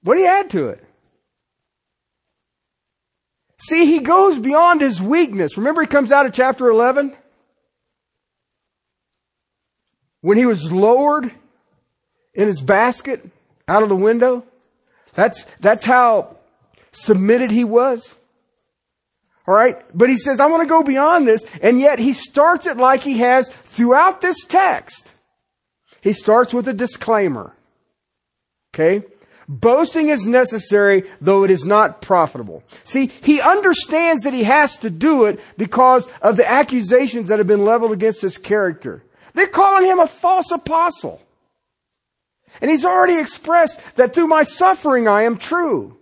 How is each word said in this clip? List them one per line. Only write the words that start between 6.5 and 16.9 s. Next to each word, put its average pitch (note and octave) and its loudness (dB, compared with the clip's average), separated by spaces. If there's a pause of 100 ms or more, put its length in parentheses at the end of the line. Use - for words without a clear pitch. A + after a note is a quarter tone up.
eleven? C4 0 (3000)
When G3 2
he B3 4
was E3 -2
lowered B3 2 (1000)
in G3+ -2
his F#3 -4
basket A3 -2 (380)
out G3+ 2
of G#3+ 0
the G3+ 0
window? A#3 0 (720)
That's, - -2 (160)
that's G#3 0
how A#3+ 0 (560)